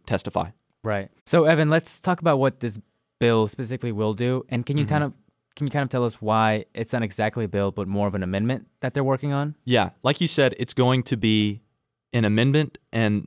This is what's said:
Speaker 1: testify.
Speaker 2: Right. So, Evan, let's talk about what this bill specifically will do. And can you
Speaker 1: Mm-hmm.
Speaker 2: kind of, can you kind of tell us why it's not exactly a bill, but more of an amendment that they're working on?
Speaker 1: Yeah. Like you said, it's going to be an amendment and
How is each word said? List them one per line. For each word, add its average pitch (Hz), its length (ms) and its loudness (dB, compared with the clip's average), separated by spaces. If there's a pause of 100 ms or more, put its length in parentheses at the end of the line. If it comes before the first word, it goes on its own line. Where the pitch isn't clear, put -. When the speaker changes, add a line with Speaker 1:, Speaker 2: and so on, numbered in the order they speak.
Speaker 1:
testify. 92 440 -4 (340)
Speaker 2:
Right. 104 240 -4 (160)
So, 170 200 4
Evan, 156 260 4
let's - 300 0
talk - 200 -2
about 156 180 2
what 135 220 0
this 107 180 -6 (400)
bill 113 300 4
specifically 120 440 -8
will 107 220 -2
do. 123 340 -2
And 120 180 -4
can 143 100 -2
you 151 80 0
Speaker 1:
Mm-hmm. 104 100 -2
Speaker 2:
kind 147 100 2
of, 139 80 -6 (440)
can 147 100 -4
you 131 60 -2
kind 143 120 0
of 123 40 -4
tell 123 160 0
us 113 180 -4
why 110 500 2
it's - 200 -6
not 120 100 -2
exactly 110 420 -2
a 101 40 -4
bill, 98 240 0
but 98 160 -6
more 101 180 0
of 98 80 -2
an 95 80 -2
amendment 101 440 -2 (140)
that 127 140 -6
they're 139 100 0
working 135 280 0
on? 143 320 -4
Speaker 1:
Yeah. 113 260 2 (140)
Like 139 160 2
you 170 80 0
said, 135 300 4
it's - 160 -6
going 127 300 4
to 120 120 -2
be 107 460 0 (500)
an 117 120 2
amendment 135 540 2 (140)
and 107 340 0